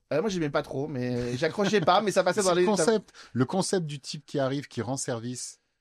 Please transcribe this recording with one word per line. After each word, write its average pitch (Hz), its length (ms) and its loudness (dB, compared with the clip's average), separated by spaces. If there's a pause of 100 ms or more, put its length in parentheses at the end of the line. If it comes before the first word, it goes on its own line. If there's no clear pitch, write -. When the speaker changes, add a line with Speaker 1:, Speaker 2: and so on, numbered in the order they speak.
(120)
Speaker 1:
Euh, 143 80 0
moi, 214 100 0
j'aimais 165 200 -2
pas 143 120 0
trop, 135 240 -6
mais 123 500 -4
j'accrochais 185 440 2
pas, 175 220 4
mais 202 100 0
ça 185 100 4
passait 180 180 2
Speaker 2:
<laughs> - 20 2
C'est 190 80 2
Speaker 1:
dans 175 40 4
Speaker 2:
le 175 60 4
Speaker 1:
les 180 60 4
Speaker 2:
concept, 202 440 2 (220)
le 120 140 4
concept 185 400 0
du 147 120 -10
type - 260 -12
qui - 140 -6
arrive, 135 300 -2
qui - 120 -8
rend 117 160 -2
service, 123 640 -8 (220)